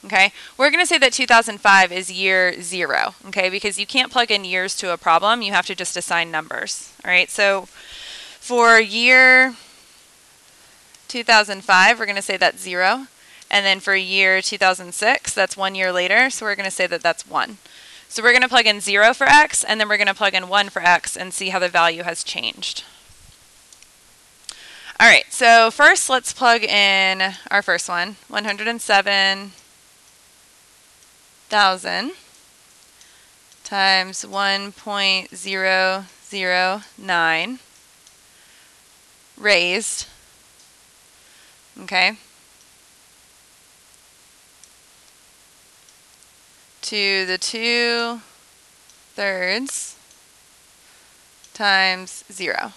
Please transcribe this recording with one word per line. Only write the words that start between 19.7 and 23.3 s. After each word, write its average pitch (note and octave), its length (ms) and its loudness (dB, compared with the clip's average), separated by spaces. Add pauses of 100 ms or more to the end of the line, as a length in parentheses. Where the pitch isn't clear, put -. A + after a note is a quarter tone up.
then G#3 80 -2
we're G#3 100 0
gonna G3+ 180 0
plug G3 180 -2
in F#3 160 -4
one G3 200 0
for F#3+ 120 -8
X F3 340 2
and F3+ 180 -10
see F#3+ 160 -8
how F#3 100 -2
the F3+ 100 -2
value E3+ 340 0
has E3+ 200 -8
changed. - 600 -10 (2250)